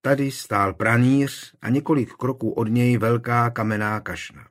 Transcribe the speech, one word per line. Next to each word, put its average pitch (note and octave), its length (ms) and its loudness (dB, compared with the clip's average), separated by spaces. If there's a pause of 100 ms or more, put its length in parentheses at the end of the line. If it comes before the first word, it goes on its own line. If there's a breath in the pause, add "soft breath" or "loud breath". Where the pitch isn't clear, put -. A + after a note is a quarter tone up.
Tady C#3 280 0
stál G2+ 440 -2
pranýř B2 880 2
a G#2+ 60 -6
několik C#3+ 440 0
kroků A#2+ 380 -4
od A#2 140 -2
něj A#2+ 320 2
velká A#2+ 540 0
kamenná G#2+ 500 -2
kašna. - 500 -14